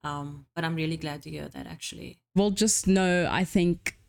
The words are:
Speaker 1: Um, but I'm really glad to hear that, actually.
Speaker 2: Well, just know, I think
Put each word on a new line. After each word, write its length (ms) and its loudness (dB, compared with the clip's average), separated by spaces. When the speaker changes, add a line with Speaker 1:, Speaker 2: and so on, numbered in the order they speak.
Speaker 1:
Um, 480 -6
but 120 -4
I'm 100 0
really 220 0
glad 260 -8
to 60 -16
hear 180 -10
that, 180 -12
actually. 540 -14
Speaker 2:
Well, 160 4
just 360 2
know, 440 4
I 140 2
think 520 0